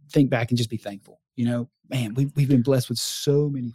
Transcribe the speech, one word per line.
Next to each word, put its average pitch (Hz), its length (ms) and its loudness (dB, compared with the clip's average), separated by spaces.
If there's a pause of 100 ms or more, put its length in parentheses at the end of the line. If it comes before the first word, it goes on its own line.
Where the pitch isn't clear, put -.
(100)
think 139 180 4
back 113 220 0
and 120 80 2
just 117 100 0
be 113 80 -8
thankful. - 460 -14 (140)
You 120 100 0
know, 120 240 -4 (180)
"Man, 120 240 -4
we've, 139 240 0
we've 139 120 2
been 135 120 6
blessed 127 300 0
with 117 80 -2
so 147 500 0
many 123 260 -6